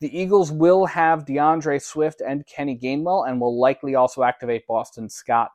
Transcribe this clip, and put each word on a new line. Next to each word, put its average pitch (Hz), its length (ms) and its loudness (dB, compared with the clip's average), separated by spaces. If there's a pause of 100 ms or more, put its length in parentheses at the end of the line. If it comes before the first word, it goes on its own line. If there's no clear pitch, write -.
The 151 160 -8
Eagles 185 340 2
will 175 360 4
have 165 360 0
DeAndre 147 580 0
Swift 156 380 -4
and 143 280 -6
Kenny 143 300 -8
Gainwell 147 520 -2
and 127 100 -2
will 120 200 0
likely 135 360 2
also 127 280 2
activate 120 440 -2
Boston 113 400 -6
Scott 117 480 -2